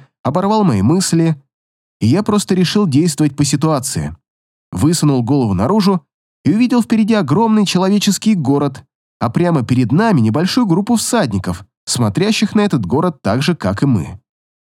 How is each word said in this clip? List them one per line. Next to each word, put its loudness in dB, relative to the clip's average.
оборвал 0
мои 2
мысли, 0
и 0
я 2
просто -2
решил 0
действовать 0
по -2
ситуации. -2
Высунул 0
голову 0
наружу 0
и 2
увидел 2
впереди 0
огромный 2
человеческий 0
город, -2
а -2
прямо 0
перед 0
нами 2
небольшую 0
группу 0
всадников, -2
смотрящих -2
на 2
этот 0
город -2
так -2
же, 0
как -4
и 2
мы. -2